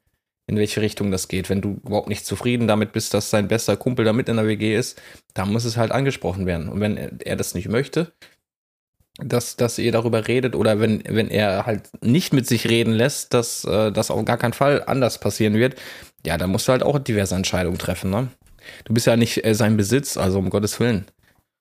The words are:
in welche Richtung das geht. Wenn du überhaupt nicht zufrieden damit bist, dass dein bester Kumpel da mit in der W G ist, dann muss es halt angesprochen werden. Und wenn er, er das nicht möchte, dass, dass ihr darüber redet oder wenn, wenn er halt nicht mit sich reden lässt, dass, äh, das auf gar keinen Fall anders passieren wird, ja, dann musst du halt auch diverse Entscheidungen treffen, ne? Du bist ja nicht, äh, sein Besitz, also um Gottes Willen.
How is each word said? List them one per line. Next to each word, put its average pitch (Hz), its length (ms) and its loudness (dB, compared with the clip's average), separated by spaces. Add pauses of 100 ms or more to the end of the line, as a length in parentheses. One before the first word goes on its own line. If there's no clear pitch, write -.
(480)
in 104 100 0
welche 104 220 0
Richtung 101 300 0
das 92 160 -2
geht. 92 240 -4
Wenn 98 100 0
du 101 240 -4
überhaupt 101 240 -2
nicht 104 160 -6
zufrieden 120 440 0
damit 107 240 2
bist, - 220 -4
dass 104 160 0
dein 104 180 2
bester 104 280 0
Kumpel 123 280 -2
da 110 80 4
mit 123 160 0
in 117 80 0
der 110 100 0
W 107 80 0
G 107 220 0
ist, - 260 -4 (320)
dann 98 180 -2
muss 117 120 0
es 113 120 -4
halt 113 140 2
angesprochen 117 560 -2
werden. 82 220 -2
Und - 100 -6
wenn 104 180 0
er, - 220 -8
er - 160 -4
das - 220 -4
nicht 98 120 -6
möchte, 139 440 -2 (1040)
dass, 120 380 -4
dass 120 220 0
ihr 113 120 0
darüber 113 380 0
redet 123 260 0
oder 104 240 2
wenn, 107 300 2
wenn 107 220 0
er 101 360 0
halt 107 220 -4 (120)
nicht 131 320 2
mit 135 140 2
sich 113 220 0
reden 113 240 4
lässt, 120 420 0
dass, - 300 0
äh, 107 260 0
das 101 220 -2
auf 110 120 -2
gar 120 120 0
keinen 117 160 0
Fall 139 340 2
anders 123 320 0
passieren 107 360 0
wird, 123 200 4 (500)
ja, 82 140 -2
dann 90 120 -2
musst 104 180 0
du 135 40 6
halt 127 120 2
auch 143 160 2
diverse 101 340 0
Entscheidungen 92 440 -2
treffen, 95 320 -4
ne? 120 180 -2 (560)
Du 110 100 -2
bist 117 140 4
ja 117 80 6
nicht, - 280 2
äh, 113 80 4
sein 107 240 4
Besitz, 107 400 0
also 95 220 0
um 95 100 0
Gottes 104 300 -2
Willen. 113 280 0 (540)